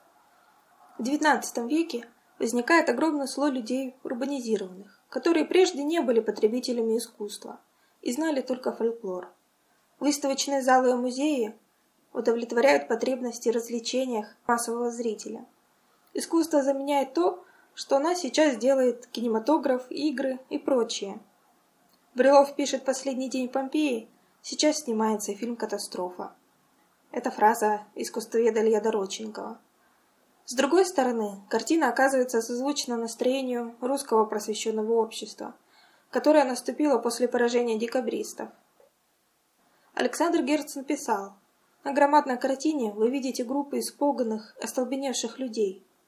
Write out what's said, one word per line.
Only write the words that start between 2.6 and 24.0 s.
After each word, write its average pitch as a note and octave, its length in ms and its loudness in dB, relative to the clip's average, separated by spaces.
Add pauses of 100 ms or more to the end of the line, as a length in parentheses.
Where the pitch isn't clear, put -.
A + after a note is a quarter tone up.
огромный C#4 400 0
слой C#4 240 -2
людей B3+ 500 -4
урбанизированных, A3+ 1080 -6
которые E4 360 0
прежде F4 400 2
не E4 160 0
были A#3+ 200 2
потребителями A3+ 800 0
искусства - 640 -12 (400)
и - 120 -4
знали D4+ 280 -2
только B3 320 -4
фольклор. G#3+ 560 -6 (720)
Выставочные C#4 600 0
залы B3+ 280 6
и B3 40 2
музеи B3 600 -2 (580)
удовлетворяют A#3+ 760 2
потребности B3 600 -2
в A3+ 40 4
развлечениях A#3 840 -4 (140)
массового A#3+ 420 0
зрителя. A#3 560 -6 (680)
Искусство D#4+ 480 2
заменяет C#4 520 0
то, F4+ 300 0 (300)
что - 220 -2
она D#4 180 0
сейчас D4 420 2
делает, B3 500 2
кинематограф, B3+ 840 0
игры C4 500 -2 (100)
и D4+ 80 -4
прочее. A3 640 -2 (920)
Брюлов C#4 400 8
пишет C4+ 300 -2
«Последний C4 460 -2
день B3+ 180 -2
Помпеи», C4+ 600 -2 (340)